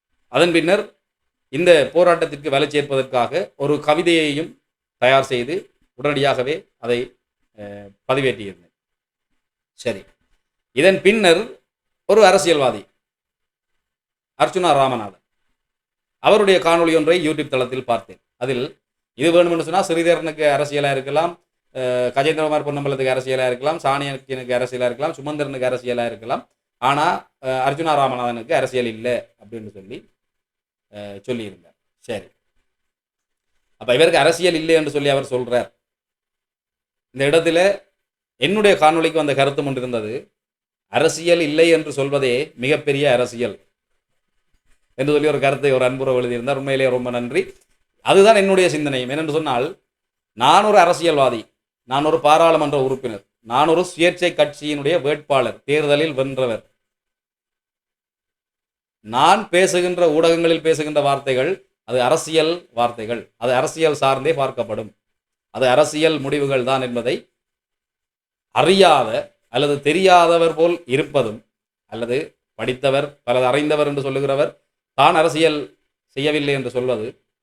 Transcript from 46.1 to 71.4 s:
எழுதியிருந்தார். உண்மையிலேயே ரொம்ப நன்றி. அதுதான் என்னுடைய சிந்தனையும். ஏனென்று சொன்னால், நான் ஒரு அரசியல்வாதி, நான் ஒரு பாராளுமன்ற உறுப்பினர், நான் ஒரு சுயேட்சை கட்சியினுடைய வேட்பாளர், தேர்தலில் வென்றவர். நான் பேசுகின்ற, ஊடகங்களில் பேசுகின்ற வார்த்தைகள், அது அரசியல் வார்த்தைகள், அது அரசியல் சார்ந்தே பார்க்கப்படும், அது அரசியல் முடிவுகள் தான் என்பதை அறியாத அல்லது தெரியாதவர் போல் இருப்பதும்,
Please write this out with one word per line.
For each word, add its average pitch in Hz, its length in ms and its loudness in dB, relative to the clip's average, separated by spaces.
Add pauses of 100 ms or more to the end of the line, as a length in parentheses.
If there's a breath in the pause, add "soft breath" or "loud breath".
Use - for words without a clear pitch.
எழுதியிருந்தார். 123 380 -4
உண்மையிலேயே 135 340 -2
ரொம்ப 123 200 -4
நன்றி. 123 440 -4 (540)
அதுதான் 196 260 8
என்னுடைய 190 340 2
சிந்தனையும். 139 420 -4
ஏனென்று 151 200 -6
சொன்னால், 143 360 -2 (640)
நான் 156 320 4
ஒரு 208 140 4
அரசியல்வாதி, 147 640 2 (440)
நான் 139 200 -2
ஒரு 156 160 0
பாராளுமன்ற 151 640 2
உறுப்பினர், 127 420 -6 (160)
நான் 127 280 0
ஒரு 165 160 2
சுயேட்சை 170 500 -2
கட்சியினுடைய 147 640 -2
வேட்பாளர், 135 640 -2
தேர்தலில் 147 520 0
வென்றவர். 131 480 -2 (2500)
நான் 151 480 2
பேசுகின்ற, 175 640 2
ஊடகங்களில் 165 500 2
பேசுகின்ற 151 380 -2
வார்த்தைகள், 139 640 -2 (180)
அது 123 180 -2
அரசியல் 160 720 0
வார்த்தைகள், 117 600 -4
அது 123 180 -2
அரசியல் 151 400 0
சார்ந்தே 135 380 0
பார்க்கப்படும், 113 580 -6 (600)
அது 123 180 0
அரசியல் 151 520 2
முடிவுகள் 139 440 -2
தான் 131 160 0
என்பதை 120 340 -4 (1400)
அறியாத 147 840 2 (120)
அல்லது 143 320 -2
தெரியாதவர் 170 760 4
போல் 170 320 0
இருப்பதும், 123 580 -2 (420)